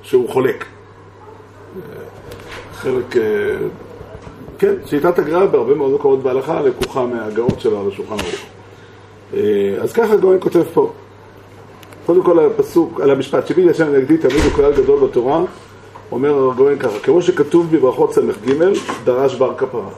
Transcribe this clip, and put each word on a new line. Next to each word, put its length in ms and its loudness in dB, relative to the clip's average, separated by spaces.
שהוא 280 0
חולק. 360 -2
אה, 60 -14
חלק, 440 -4
אה, 40 4
כן, 140 2
שיטת 340 0
הגר"א 260 0
בהרבה 300 2
מאוד 160 0
מקומות 320 2
בהלכה 380 -2
לקוחה 440 -2
מהגאות 540 -4
שלה 200 0
על 80 -4
השולחן 260 -8
ערוך. 320 -8
אה, 480 0
אז 120 -6
ככה 200 2
הגאון 260 4
כותב 240 2
פה. 180 2
קודם 180 2
כל 160 4
על 60 4
הפסוק, 560 0
על 100 4
המשפט, 360 -2
"שיביתי 220 4
השם 240 0
לנגדי 240 2
תמיד", 260 2
הוא 80 2
כלל 220 2
גדול 340 2
בתורה, 360 0
אומר 400 0
הגאון 280 2
ככה, 200 -4
"כמו 220 2
שכתוב 500 2
בברכות 420 2
ס"ג, 400 0
דרש 320 0
בר 220 0
כפרה". 400 -6